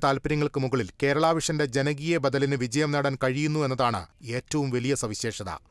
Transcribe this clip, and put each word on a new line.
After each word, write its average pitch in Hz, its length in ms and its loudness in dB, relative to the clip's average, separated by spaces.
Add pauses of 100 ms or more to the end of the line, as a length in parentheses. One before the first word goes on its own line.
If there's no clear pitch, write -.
താൽപര്യങ്ങൾക്ക് 147 560 0
മുകളിൽ 123 280 0 (140)
കേരള 156 300 4
വിഷന്റെ 156 320 0
ജനകീയ 143 520 0
ബദലിന് 139 400 2
വിജയം 135 360 0
നേടാൻ 143 320 0
കഴിയുന്നു 151 360 0
എന്നതാണ് 127 460 0 (180)
ഏറ്റവും 131 460 -2
വലിയ 123 240 0
സവിശേഷത. 107 560 -4 (200)